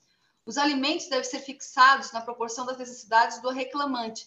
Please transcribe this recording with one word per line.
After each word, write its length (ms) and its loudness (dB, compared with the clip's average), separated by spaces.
Os 120 -6
alimentos 500 0
devem 160 -2
ser 160 -6
fixados 720 2
na 100 -6
proporção 440 -6
das 120 -6
necessidades 640 2
do 80 -2
reclamante 760 -4